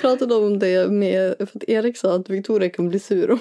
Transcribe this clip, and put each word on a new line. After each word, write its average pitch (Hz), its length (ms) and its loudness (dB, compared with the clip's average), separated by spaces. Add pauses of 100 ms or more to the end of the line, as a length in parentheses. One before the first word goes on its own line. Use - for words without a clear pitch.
pratade 254 340 2
om 208 240 2
det 185 320 2
med, 190 480 0
för 196 60 -4 (140)
att - 100 -14
Erik 233 280 0
sa 190 180 0
att 185 160 -2
Victoria 196 400 0
kan 175 180 -4
bli 185 100 -2
sur 190 320 -2
om 247 100 2